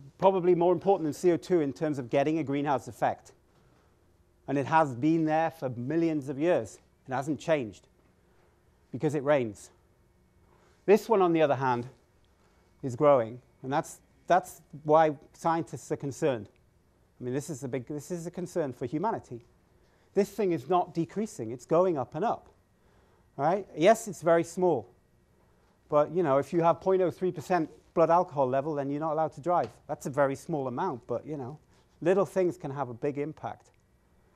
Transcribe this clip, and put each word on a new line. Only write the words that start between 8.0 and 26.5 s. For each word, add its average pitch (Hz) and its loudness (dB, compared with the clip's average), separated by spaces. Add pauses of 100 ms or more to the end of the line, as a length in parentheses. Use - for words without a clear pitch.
because 143 -2
it 147 -2
rains. 127 0 (1160)
This 208 6
one, 202 4
on 170 4
the 165 4
other 139 4
hand, 123 0 (960)
is 120 -6
growing, 127 4 (220)
and 135 -6
that's, - -4 (260)
that's 185 0 (220)
why 156 4 (200)
scientists 165 -4
are 151 -2
concerned. 135 -2 (720)
I 127 -12
mean, 123 -4
this 143 -6
is 135 -10
a 139 -8
big, 123 -6
this 147 -10
is 170 -8
a 175 -10
concern 160 -6
for 131 -8
humanity. 151 -6 (720)
This 202 2
thing 196 -2
is 151 -4
not 175 0
decreasing, 165 -6
it's 131 -14
going 175 4
up 127 -6
and 170 -4
up, 214 -4 (880)
right? 175 0 (120)
Yes, 208 4
it's 170 -12
very 170 4
small, 165 0 (1000)
but, 151 2
you 170 0
know, 135 4
if 139 -2